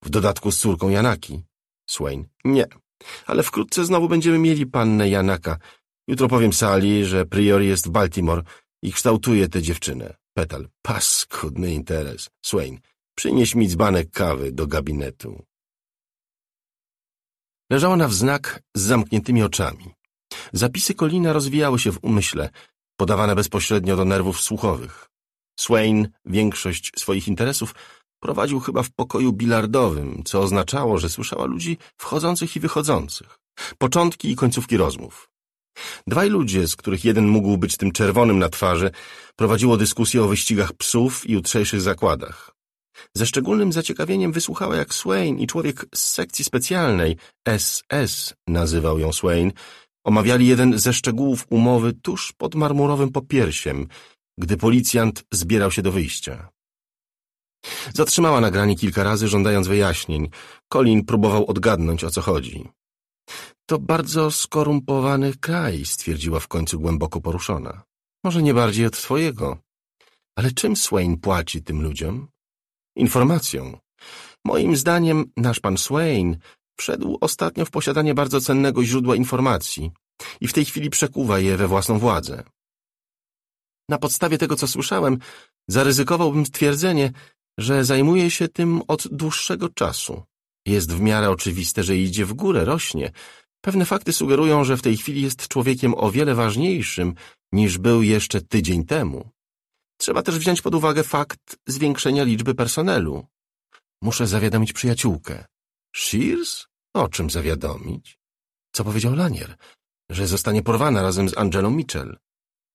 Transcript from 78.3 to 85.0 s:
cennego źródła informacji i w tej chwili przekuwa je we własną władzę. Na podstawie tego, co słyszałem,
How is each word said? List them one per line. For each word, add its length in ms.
cennego 440
źródła 320
informacji 720
i 80
w 40
tej 120
chwili 260
przekuwa 480
je 180
we 120
własną 300
władzę. 440
Na 100
podstawie 400
tego, 180
co 120
słyszałem, 500